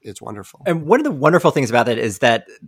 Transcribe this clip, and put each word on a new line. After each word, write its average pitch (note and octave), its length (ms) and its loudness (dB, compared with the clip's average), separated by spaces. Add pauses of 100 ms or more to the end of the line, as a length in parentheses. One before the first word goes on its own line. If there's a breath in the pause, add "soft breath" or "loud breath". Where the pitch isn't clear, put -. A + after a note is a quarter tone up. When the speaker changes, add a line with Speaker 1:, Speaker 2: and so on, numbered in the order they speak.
Speaker 1:
it's G#2 200 -18
wonderful. G#2 440 -18
Speaker 2:
And E3 200 -4
one A3 140 4
of D#4 40 -4
the D4 60 -4
wonderful D#3+ 400 2
things C3+ 180 0
about A#2 200 2
it A2+ 100 0
is A2+ 220 -4
that, A#2 260 2 (220)